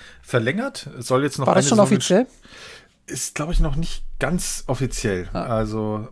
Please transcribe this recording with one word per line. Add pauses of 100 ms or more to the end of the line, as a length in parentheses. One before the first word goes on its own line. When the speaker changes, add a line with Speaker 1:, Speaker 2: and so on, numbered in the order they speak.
(220)
Speaker 1:
verlängert.
Soll
jetzt
noch
Speaker 2:
War
das
Speaker 1:
eine
Speaker 2:
schon
Speaker 1:
Saison
Speaker 2:
offiziell?
Speaker 1:
gesch-,
ist,
glaube
ich,
noch
nicht (160)
ganz
offiziell.
Speaker 2:
Ah.
Speaker 1:
Also